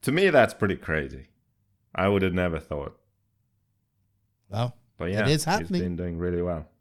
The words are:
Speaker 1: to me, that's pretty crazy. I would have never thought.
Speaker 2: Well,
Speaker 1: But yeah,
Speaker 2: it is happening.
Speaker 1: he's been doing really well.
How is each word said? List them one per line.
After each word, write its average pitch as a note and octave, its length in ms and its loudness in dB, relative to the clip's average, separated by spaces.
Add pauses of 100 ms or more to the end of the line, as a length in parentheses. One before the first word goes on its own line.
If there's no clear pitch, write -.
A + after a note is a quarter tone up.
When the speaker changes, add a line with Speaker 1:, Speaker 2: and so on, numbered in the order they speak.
Speaker 1:
to B2+ 80 -2
me, F#3 180 4
that's B2+ 240 6
pretty F#2+ 240 0
crazy. C2+ 500 -6 (680)
I F#2 140 0
would G2+ 140 4
have F#2 120 2
never F2 280 0
thought. D2 360 -10 (1500)
Speaker 2:
Well, A#2+ 240 -4 (240)
Speaker 1:
But E2+ 140 -4
yeah, G#2+ 120 0
Speaker 2:
it B2+ 40 2
is D3+ 160 2
happening. G3 300 -2
Speaker 1:
he's F3 80 0
been F2+ 160 -4
doing F2 200 -6
really F2 240 -2
well. E2+ 240 -4 (160)